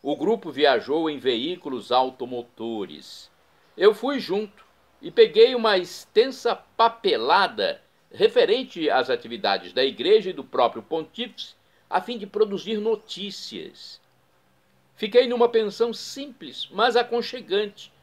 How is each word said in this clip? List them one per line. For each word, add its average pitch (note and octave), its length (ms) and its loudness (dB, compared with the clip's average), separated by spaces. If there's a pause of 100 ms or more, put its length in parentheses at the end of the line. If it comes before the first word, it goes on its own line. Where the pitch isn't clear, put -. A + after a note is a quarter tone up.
O - 160 -4
grupo G3 340 -2
viajou C#3 600 2
em D3 80 -8
veículos B2+ 720 -4
automotores. A#2 1400 -6 (460)
Eu G3+ 180 6
fui C4 240 -4
junto G3+ 460 -6 (380)
e E3+ 80 -12
peguei A3+ 440 6
uma A3 220 2
extensa A3+ 800 0 (180)
papelada E3 1080 2 (280)
referente G#3+ 760 0
às B2+ 220 0
atividades G#2 640 -4
da B2+ 100 0
igreja E3+ 460 2
e - 20 -8
do C#3 100 -12
próprio A#2 400 0
pontífice, E3 720 -10 (360)
a F#3 100 0
fim A#3+ 160 -8
de G3+ 100 -10
produzir G3+ 520 -2
notícias. G3 1200 -8 (960)
Fiquei A#3+ 320 4
numa A#3+ 220 2
pensão A3+ 420 0
simples, A#3 760 -14
mas A3 260 2
aconchegante A#3 960 -4 (100)